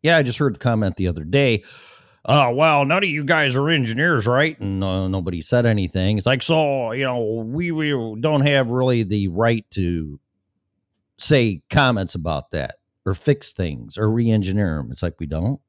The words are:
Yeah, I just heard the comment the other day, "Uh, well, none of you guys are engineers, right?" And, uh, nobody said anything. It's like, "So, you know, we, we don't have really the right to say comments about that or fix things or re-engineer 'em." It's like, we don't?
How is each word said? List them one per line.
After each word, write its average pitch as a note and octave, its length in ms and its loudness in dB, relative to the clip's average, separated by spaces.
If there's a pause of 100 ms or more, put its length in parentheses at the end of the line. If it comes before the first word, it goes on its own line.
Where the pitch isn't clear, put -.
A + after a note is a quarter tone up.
Yeah, E3 140 6
I D3+ 60 4
just A#2+ 140 -2
heard C3+ 160 0
the - 60 -12
comment A2 360 0
the F#2 120 -2
other E2 160 -2
day, A#2 400 2 (600)
"Uh, C3 300 4
well, C#3+ 320 4
none F3 180 0
of F#3 60 -2
you D3+ 160 -4
guys C#3+ 300 2
are C#3 120 0
engineers, C3+ 600 0
right?" C#3+ 320 2
And, G2 240 -2
uh, F#2+ 240 0
nobody F2+ 340 -4
said A#2+ 240 0
anything. G2+ 540 0
It's G2 80 -2
like, B2+ 160 0
"So, C#3+ 480 0
you C3 120 -4
know, B2+ 160 -2
we, A2+ 520 -4
we D#3 180 -2 (320)
don't D3 260 2
have C3+ 220 2
really B2+ 320 2
the G2 280 0
right A2 420 0
to E2 480 -4 (1000)
say A#2 540 2
comments A#2+ 420 2
about D#2+ 380 -4
that D2 240 -6 (320)
or F#2+ 80 0
fix - 360 -2
things C#2 460 -8
or G#2+ 120 0
re-engineer G#2 680 0
'em." B1 120 -8
It's - 100 -10
like, F2 180 -6
we E2 60 -8
don't? D#2+ 440 -4